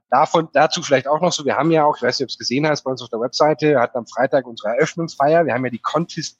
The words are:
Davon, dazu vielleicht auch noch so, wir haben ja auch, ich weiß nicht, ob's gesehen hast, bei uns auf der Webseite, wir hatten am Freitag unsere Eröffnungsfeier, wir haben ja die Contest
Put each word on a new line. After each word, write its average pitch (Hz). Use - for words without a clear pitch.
Davon, 160
dazu 156
vielleicht 135
auch 151
noch 175
so, 147
wir 110
haben 147
ja 156
auch, 147
ich -
weiß 123
nicht, 131
ob's -
gesehen 131
hast, 147
bei 131
uns 127
auf 117
der 113
Webseite, 151
wir 131
hatten 123
am 113
Freitag 131
unsere 117
Eröffnungsfeier, 156
wir 117
haben 127
ja 123
die 120
Contest -